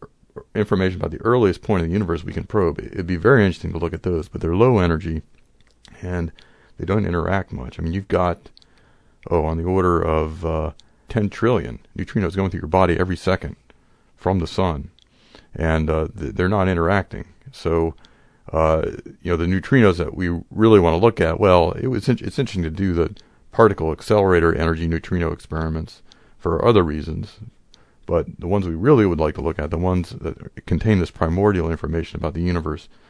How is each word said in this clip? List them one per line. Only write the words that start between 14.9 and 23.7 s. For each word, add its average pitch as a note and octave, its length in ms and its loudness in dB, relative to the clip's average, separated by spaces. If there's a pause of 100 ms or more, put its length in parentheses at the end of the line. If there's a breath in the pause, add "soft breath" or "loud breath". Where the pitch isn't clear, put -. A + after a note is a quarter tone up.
and, D#2+ 340 0
uh, D#2 200 0 (100)
th-, C#2 160 -8
they're F2 140 0
not G2 200 0
interacting. F#2 580 -2 (260)
So, E2 420 -2 (580 soft breath)
uh, D#2+ 340 2 (360)
you F2+ 80 -6
know, F2 60 0
the E2 100 -2
neutrinos F#2+ 520 4
that D#2 180 -6
we E2+ 240 -4 (100)
really A2 300 8
wanna E2+ 160 4
look G#2+ 240 2
at, E2 180 2
well, F2+ 340 6
it - 160 -6
was A#2+ 200 -2
in-, B2+ 140 2
it's - 180 -6
interesting G2+ 240 -4
to D#2+ 60 -4
do F#2 220 -2
the E2 220 0 (380 soft breath)
particle F#2+ 400 4